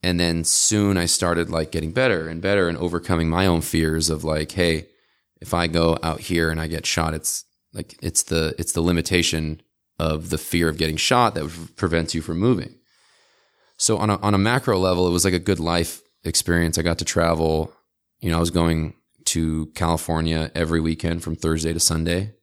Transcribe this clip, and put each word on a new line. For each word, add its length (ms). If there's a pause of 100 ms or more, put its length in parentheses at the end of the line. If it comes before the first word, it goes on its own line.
And 180
then 240
soon 520
I 100
started, 440
like, 220
getting 180
better 380
and 120
better 280
and 100
overcoming 500
my 180
own 160
fears 480
of, 120
like, 300
"Hey, 340 (540)
if 140
I 120
go 380
out 160
here 300
and 100
I 80
get 180
shot, 280
it's 300 (280)
like, 280
it's 220
the, 360
it's 140
the 100
limitation 760 (380)
of 320
the 80
fear 300
of 100
getting 180
shot 380
that 160 (260)
prevents 380
you 80
from 160
moving." 360 (1000)
So 220
on 120
a, 100
on 140
a 40
macro 400
level, 300
it 40
was, 120
like, 100
a 40
good 220
life 400 (220)
experience. 560
I 40
got 160
to 60
travel. 680 (480)
You 100
know, 60
I 40
was 100
going 440 (320)
to 480
California 800
every 260
weekend 420
from 120
Thursday 380
to 80
Sunday. 640